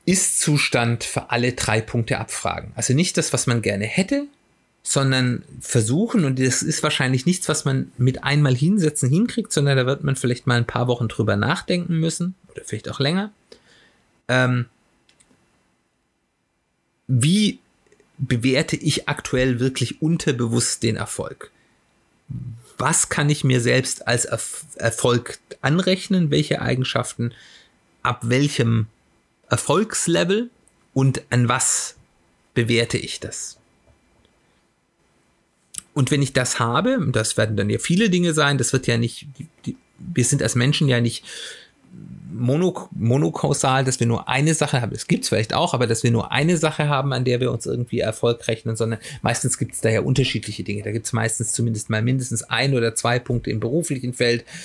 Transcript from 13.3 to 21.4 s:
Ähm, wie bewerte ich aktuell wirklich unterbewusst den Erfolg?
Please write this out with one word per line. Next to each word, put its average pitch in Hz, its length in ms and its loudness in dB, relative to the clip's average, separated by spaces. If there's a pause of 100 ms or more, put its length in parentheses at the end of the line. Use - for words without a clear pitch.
Ähm, 127 380 2 (2500)
wie 160 520 2 (680)
bewerte 131 480 2
ich - 340 -2
aktuell 127 500 0
wirklich 131 420 -2
unterbewusst 120 840 0
den 113 120 0
Erfolg? - 560 -8 (1300)